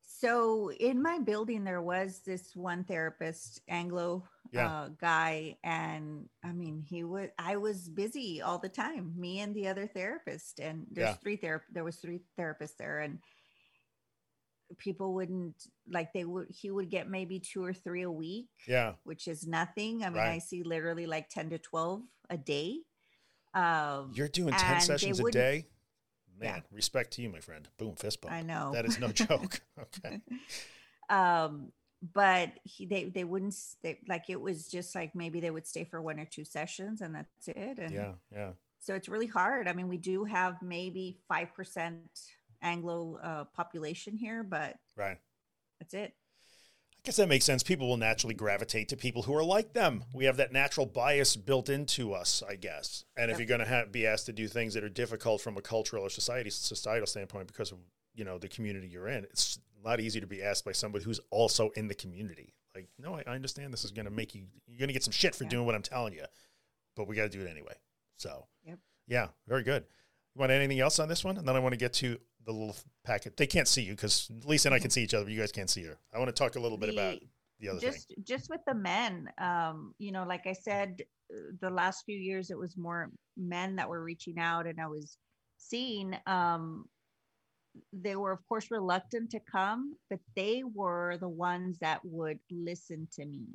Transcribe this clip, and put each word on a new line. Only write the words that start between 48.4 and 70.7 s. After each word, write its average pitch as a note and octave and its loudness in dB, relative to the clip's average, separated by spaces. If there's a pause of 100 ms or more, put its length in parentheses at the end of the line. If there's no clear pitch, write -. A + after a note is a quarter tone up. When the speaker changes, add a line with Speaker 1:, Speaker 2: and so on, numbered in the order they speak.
Speaker 2:
to C3+ -4
people A#2+ 0
who C#3 2
are D#3+ 6
like G3+ 4
them. D#3 4
We C3 0
have C3 8
that B2+ 4
natural C#3 4
bias C3+ 6
built B2+ 2
into C#3 0
us, - 2
I G2+ -6
guess. F2+ -8 (140)
And A#2 4
if G#2+ 0
Speaker 1:
Yep. - -2 (100)
Speaker 2:
you're A#2+ 6
gonna A2+ 0
ha-, A#2+ 4
be A2 2
asked A2 4
to A#2 -8
do G#2+ -2
things A2 0
that G#2 0
are G#2 -4
difficult A2+ 0
from G#2 -6
a G2+ -4
cultural A2 0
or G2 -2
society, A#2+ -2
societal G#2+ 0
standpoint G2 -6
because G2+ -6
of, F2+ -16 (360)
you A2 -6
know, F#2 -6
the G2 -8
community G2 -6
you're F2+ -8
in, A2 -4
it's - 0 (240)
a - -14
lot A#2 2
easier A2 -2
to F#2+ -8
be F#2+ -8
asked G2 0
by G2+ -6
somebody G#2 -2
who's A2 -2 (100)
also A2 6
in G#2+ -4
the G2+ -4
community. F2+ -10 (200)
Like, F#2 -14 (100)
"No, D3 -8
I, D3+ -8
I A#2+ -6
understand C3+ -6
this A2 -2
is G2+ -4
gonna G#2+ -6
make G#2+ -4
you, G2 -12 (200)
you're A#2+ -20
gonna C3+ 2
get B2+ 4
some A2 2
shit - 6
for - -4
Speaker 1:
Yeah. G#2 -4
Speaker 2:
doing A#2+ 4
what A#2 6
I'm G2+ -2
telling A#2 -2
you, D2+ -12 (720)
but G#2+ -2
we G#2+ 0
gotta G#2+ 4
do G2 -6
it F2 -6
anyway." D2+ -12 (420)
So, - -10 (160)
Speaker 1:
Yep. E3 -16 (280)
Speaker 2:
yeah, A#2 2 (180)
very B2 2
good. C3 2 (520)
You C3 -12
want C3 6
anything C3+ 4